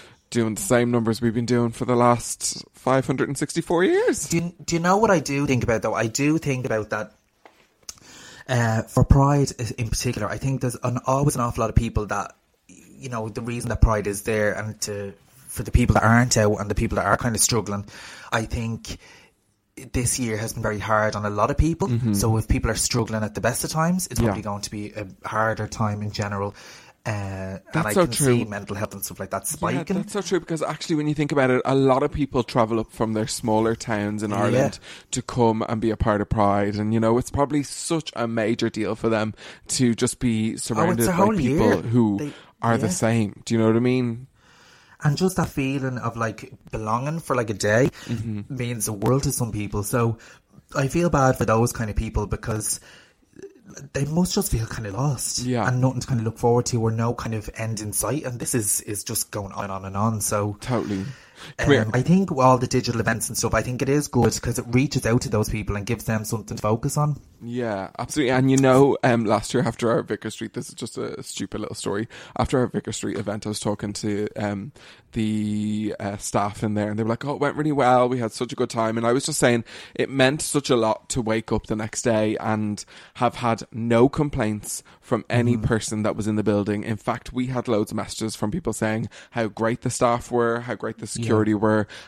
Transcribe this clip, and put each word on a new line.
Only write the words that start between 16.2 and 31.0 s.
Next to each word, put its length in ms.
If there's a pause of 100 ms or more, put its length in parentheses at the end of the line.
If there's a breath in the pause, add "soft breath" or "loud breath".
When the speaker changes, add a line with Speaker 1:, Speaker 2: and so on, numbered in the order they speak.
Speaker 2:
out 220
and 120
the 40
people 200
that 100
are 120
kind 180
of 60
struggling, 440 (460 loud breath)
I 140
think 520 (960 soft breath)
this 280
year 180
has 160
been 100
very 160
hard 360
on 100
a 40
lot 220
of 60
people. 320
Speaker 1:
Mm-hmm. 240
Speaker 2:
So 240
if 100
people 240
are 40
struggling 480
at 120
the 60
best 220
of 60
times, 380
it's 120
Speaker 1:
Yeah. 80
Speaker 2:
probably 160
going 180
to 100
be 200
a 160 (200)
harder 400
time 340
in 100
general. 440 (500 loud breath)
Uh, 40
and 520 (120)
Speaker 1:
That's 140
Speaker 2:
I 60
Speaker 1:
so 120
Speaker 2:
can 100
Speaker 1:
true. 240
Speaker 2:
see 60
mental 300
health 200
and 100
stuff 140
like 100
that 140
Speaker 1:
Yeah, 40
Speaker 2:
spiking. 500
Speaker 1:
that's 160
so 80
true, 180
because 240
actually 320
when 120